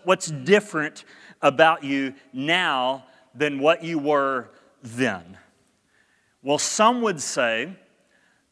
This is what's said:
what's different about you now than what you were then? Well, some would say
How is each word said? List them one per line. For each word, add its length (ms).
what's 240
different 800
about 420
you 300
now 760
than 240
what 260
you 140
were 540
then? 560
Well, 160
some 420
would 180
say 540